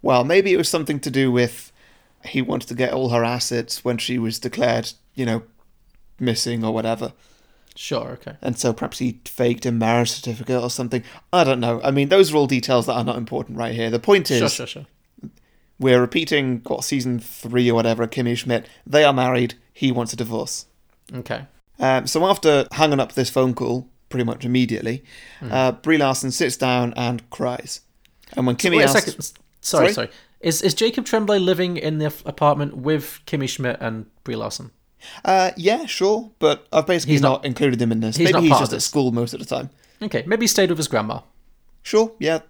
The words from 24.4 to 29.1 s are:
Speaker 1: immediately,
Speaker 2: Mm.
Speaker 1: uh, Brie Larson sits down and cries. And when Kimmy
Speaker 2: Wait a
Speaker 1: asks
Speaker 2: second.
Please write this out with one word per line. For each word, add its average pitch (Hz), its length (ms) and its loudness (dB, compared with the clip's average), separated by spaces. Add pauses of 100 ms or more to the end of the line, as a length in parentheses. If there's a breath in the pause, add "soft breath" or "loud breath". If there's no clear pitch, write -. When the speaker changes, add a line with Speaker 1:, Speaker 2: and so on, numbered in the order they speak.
Speaker 1:
immediately, 120 580 0 (380 loud breath)
Speaker 2:
Mm. 127 100 -8
Speaker 1:
uh, 131 200 2
Brie 156 260 0
Larson 135 340 0
sits 127 260 -2
down 123 380 0
and 120 360 -4
cries. - 500 -6 (520)
And - 120 0
when 123 120 0
Kimmy 175 200 2
Speaker 2:
Wait 151 40 6
a 135 80 6
Speaker 1:
asks 135 160 4
Speaker 2:
second. - 140 -8